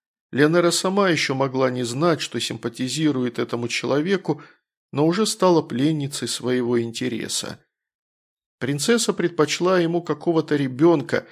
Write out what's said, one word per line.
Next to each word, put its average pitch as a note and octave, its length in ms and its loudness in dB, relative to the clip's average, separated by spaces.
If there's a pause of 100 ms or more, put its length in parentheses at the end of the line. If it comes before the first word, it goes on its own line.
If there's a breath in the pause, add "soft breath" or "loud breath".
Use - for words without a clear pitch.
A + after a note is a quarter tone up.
(320)
Ленера E3 400 4
сама F#3+ 380 2
еще C#3+ 260 0
могла C3 340 0
не B2+ 140 -4
знать, C#3+ 380 0
что - 180 -6
симпатизирует B2+ 1000 -2
этому A#2+ 280 -4
человеку, D3 720 -2 (500 loud breath)
но C#3+ 160 2
уже G3 180 0
стала F3+ 360 4
пленницей C#3 640 -2
своего A#2+ 540 0
интереса. A#2 760 -6 (1000)
Принцесса D3 540 0
предпочла F3 640 0
ему E3+ 240 0
какого-то D#3 520 0
ребенка C#3 760 2